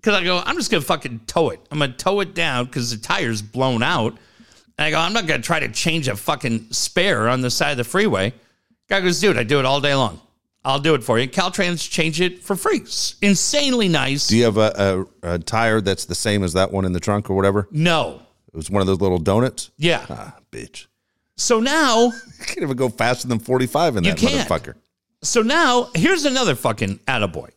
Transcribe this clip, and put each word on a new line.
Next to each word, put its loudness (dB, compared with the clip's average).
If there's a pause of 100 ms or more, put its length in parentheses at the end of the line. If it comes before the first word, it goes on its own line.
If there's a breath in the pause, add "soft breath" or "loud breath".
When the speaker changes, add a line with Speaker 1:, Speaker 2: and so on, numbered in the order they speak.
Speaker 1:
'Cause 2
I 2
go, 0
"I'm -2
just -4
gonna 2
fucking -4
tow 2
it. -8 (120)
I'm -4
gonna 0
tow -2
it -6
down -2
'cause -6
the -8
tire's -2
blown 0
out." 0 (600 soft breath)
And 0
I 0
go, 0
"I'm 0
not -2
gonna -2
try 0
to -4
change -2
a -2
fucking -4
spare 0
on 2
the -2
side -2
of -4
the -2
freeway." 0 (560 soft breath)
Guy 0
goes, 2
"Dude, 4
I 0
do 2
it 0
all 2
day 2
long." 0 (480)
I'll 0
do 2
it 0
for 2
you. 0
Caltrans -2
changed -2
it -2
for -2
free. -2
S-, -6
insanely 2
nice. 0
Speaker 2:
Do 4
you 6
have 2
a, 2 (180)
a, -2
a -2
tire 2
that's -2
the -6
same 0
as -2
that 2
one 0
in -2
the -2
trunk -2
or 0
whatever? 2
Speaker 1:
No. 0 (260)
Speaker 2:
It -20
was -10
one 2
of 2
those 2
little 2
donuts? 0
Speaker 1:
Yeah. 0
Speaker 2:
Ah, -12 (140)
bitch. -16 (500)
Speaker 1:
So 2
now 4
Speaker 2:
<laughs> -4
You -14
can't -6
even -2
go 2
faster -2
than 0
forty-five 0
in 0
Speaker 1:
You 4
Speaker 2:
that -4
Speaker 1:
can't. 2
Speaker 2:
motherfucker. -4 (480)
Speaker 1:
So 2
now, 2
here's 2
another 2
fucking -2
attaboy. -2